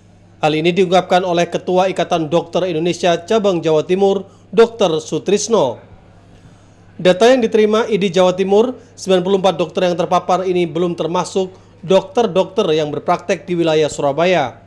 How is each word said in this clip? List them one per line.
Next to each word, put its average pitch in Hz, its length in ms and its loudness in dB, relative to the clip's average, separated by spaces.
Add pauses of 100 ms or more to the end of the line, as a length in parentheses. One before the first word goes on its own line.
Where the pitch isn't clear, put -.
(400)
Hal 156 160 0
ini 165 160 0
diungkapkan 180 560 2
oleh 170 240 0
Ketua 185 400 0
Ikatan 165 400 -2
Dokter 170 400 -2
Indonesia 170 560 -2
Cabang 202 320 0
Jawa 156 240 0
Timur, 190 400 0 (240)
Dokter 220 400 2 (160)
Sutrisno. 180 720 -2 (1200)
Data 180 320 4
yang 254 160 4
diterima 214 480 2
I 202 80 0
D 202 160 0
Jawa 185 160 4
Timur, 196 400 2 (240)
sembilan 185 320 0
puluh 196 160 0
empat 180 160 2
dokter 175 240 -2
yang 175 160 0
terpapar 180 480 0
ini 180 160 0
belum 170 320 -2
termasuk 180 560 -4 (320)
dokter-dokter 190 800 0 (160)
yang 147 160 -4
berpraktek 175 480 -4
di 175 160 -4
wilayah 156 320 2
Surabaya 147 640 -2 (120)